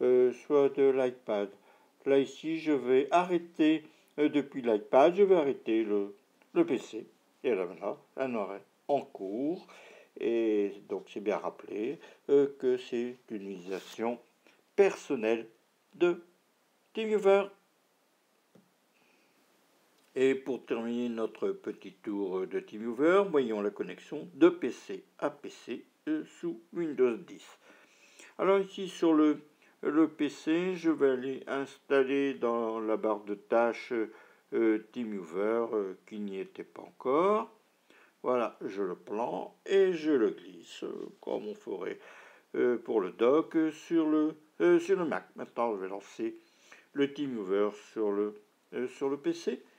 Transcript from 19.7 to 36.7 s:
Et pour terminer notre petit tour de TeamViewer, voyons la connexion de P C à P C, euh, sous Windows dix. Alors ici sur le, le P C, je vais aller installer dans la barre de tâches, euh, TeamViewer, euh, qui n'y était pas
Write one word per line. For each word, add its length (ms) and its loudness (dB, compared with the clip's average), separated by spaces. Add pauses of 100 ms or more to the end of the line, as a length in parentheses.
Et 200 4
pour 300 -6
terminer 420 -4
notre 440 -4
petit 420 -10
tour 520 -4
de 140 -4
TeamViewer, 720 0
voyons 320 0
la 80 0
connexion 640 -10
de 160 8
P 220 -6
C 340 -12 (140)
à 100 -2
P 200 -16
C, 360 -12 (220)
euh, 180 -4 (140)
sous 200 -8 (140)
Windows 420 0
dix. 300 -16 (920)
Alors 220 4
ici 300 -6
sur 240 2
le, 280 4 (400)
le 280 2
P 180 -4
C, 480 -2
je 140 -2
vais 220 4
aller 360 -4
installer 840 0
dans 460 -2
la 180 0
barre 260 -2
de 120 -6
tâches, 580 0 (580)
euh, 280 2 (120)
TeamViewer, 840 -4
euh, 200 -4 (140)
qui 120 -12
n'y 200 -8
était 240 -10
pas 180 -20